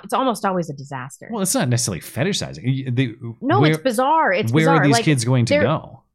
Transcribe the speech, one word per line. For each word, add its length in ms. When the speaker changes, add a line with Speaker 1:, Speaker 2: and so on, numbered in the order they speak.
Speaker 1:
it's 100
almost 320
always 260
a 20
disaster. 580
Speaker 2:
Well, 120
it's 100
not 160
necessarily 320
fetishizing. 640
Y-, 260
they, 220
Speaker 1:
No, 200
Speaker 2:
where, 140
Speaker 1:
it's 100
bizarre. 500
It's 180
Speaker 2:
where 180
are 100
Speaker 1:
bizarre. 80
Speaker 2:
these 80
Speaker 1:
Like, 100
Speaker 2:
kids 180
going 220
to 80
Speaker 1:
there, 100
Speaker 2:
go? 400